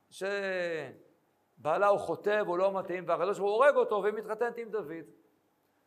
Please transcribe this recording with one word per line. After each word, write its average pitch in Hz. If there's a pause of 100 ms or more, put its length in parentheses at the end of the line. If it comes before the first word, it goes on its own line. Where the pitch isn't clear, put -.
(100)
שבעלה 180
הוא 202
חוטא 208
והוא 170
לא 196
מתאים, 180
והקדוש 170
ברוך 202
הוא 226
הורג 277
אותו, 214
והיא 214
מתחתנת 226
עם 226
דוד. 165 (840)